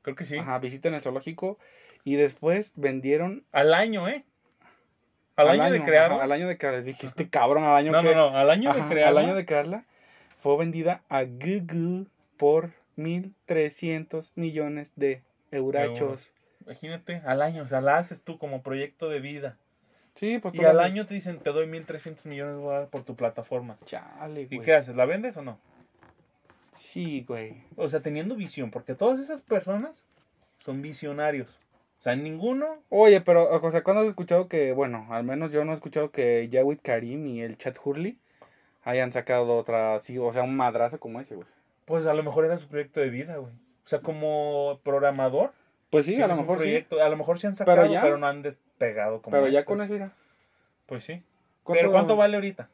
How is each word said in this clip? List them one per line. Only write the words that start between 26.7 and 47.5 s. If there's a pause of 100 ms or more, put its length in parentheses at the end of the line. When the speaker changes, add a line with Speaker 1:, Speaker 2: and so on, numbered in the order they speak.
Speaker 2:
Sí,
güey. (140)
Speaker 1:
O
sea,
teniendo
visión,
porque
todas
esas
personas (560)
son
visionarios. (380)
O
sea,
ninguno (100)
Speaker 2:
Oye,
pero, (120)
o
sea,
¿cuándo
has
escuchado
que,
bueno,
al
menos
yo
no
he
escuchado
que
Jawed
Karim
y
el
Chad
Hurley (640)
hayan
sacado
otra,
sí,
o
sea,
un
madrazo
como
ese,
güey? (360)
Speaker 1:
Pues
a
lo
mejor
era
su
proyecto
de
vida,
güey.
O
sea,
como
programador, (380)
Speaker 2:
Pues
sí,
a
Speaker 1:
tienes
Speaker 2:
lo
Speaker 1:
un
Speaker 2:
mejor
sí.
Speaker 1:
proyecto,
a
lo
mejor
se
han